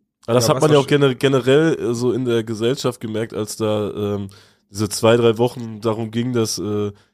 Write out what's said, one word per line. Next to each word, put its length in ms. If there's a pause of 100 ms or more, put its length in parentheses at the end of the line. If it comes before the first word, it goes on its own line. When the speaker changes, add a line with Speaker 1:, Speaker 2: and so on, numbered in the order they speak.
(260)
Speaker 1:
Aber 80
das 100
Speaker 2:
ja, 60
Speaker 1:
hat 60
Speaker 2:
was 60
Speaker 1:
man 100
ja 60
auch 60
Speaker 2:
wahrsch- 40
Speaker 1:
gener-, 260
generell, 640
äh, 160
so 180
in 120
der 180
Gesellschaft 580
gemerkt, 320
als 240
da, 340 (260)
ähm, 120 (420)
diese 180
zwei, 280
drei 220
Wochen 420
darum 300
ging, 220
dass, 260
äh, 320 (240)